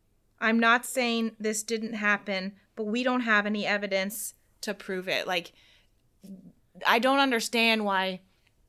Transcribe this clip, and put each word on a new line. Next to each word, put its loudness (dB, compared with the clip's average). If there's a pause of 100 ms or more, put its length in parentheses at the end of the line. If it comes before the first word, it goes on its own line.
(400)
"I'm 4
not 4
saying -2
this -2
didn't -4
happen, -2 (180)
but -6
we -2
don't 2
have 2
any -2
evidence -2 (280)
to -6
prove -8
it." -2
Like, -4 (1300)
I 6
don't 2
understand 2
why -2 (460)